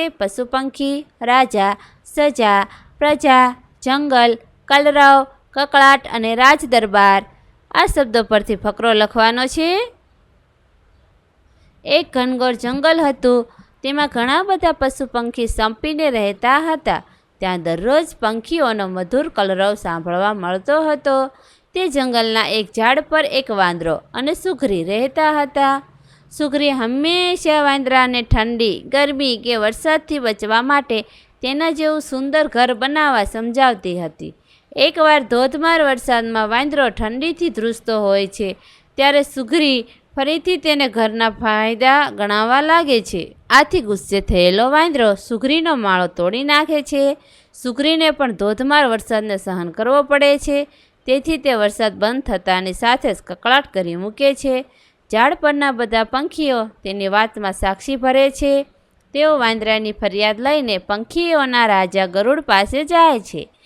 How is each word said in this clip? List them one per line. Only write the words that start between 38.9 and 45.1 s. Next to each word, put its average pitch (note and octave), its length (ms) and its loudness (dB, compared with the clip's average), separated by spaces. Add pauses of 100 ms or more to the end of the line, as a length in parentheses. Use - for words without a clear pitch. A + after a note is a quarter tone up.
ત્યારે C#4+ 260 2
સુઘરી C4+ 640 -2 (280)
ફરીથી D#4 420 -2
તેને C#4+ 320 0
ઘરના A3+ 420 0 (100)
ફાયદા A3+ 720 2
ગણાવવા G#3 500 0
લાગે D#4 400 2
છે. F3+ 220 -8 (260)
આથી D4 320 4
ગુસ્સે G3 400 -4
થયેલો F#3+ 480 2
વાંદરો D4 460 2